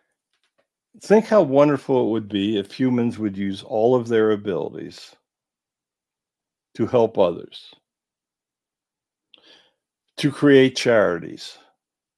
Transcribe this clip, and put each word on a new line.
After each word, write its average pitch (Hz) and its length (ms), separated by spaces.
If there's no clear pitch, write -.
Think 208 260
how 214 160
wonderful 135 680
it - 20
would 107 180
be 101 300
if 98 140
humans 120 440
would 104 200
use 98 260
all 117 320
of 117 140
their 110 240
abilities 95 840
to 113 120
help 113 300
others, - 560
to 139 160
create 131 420
charities, 95 840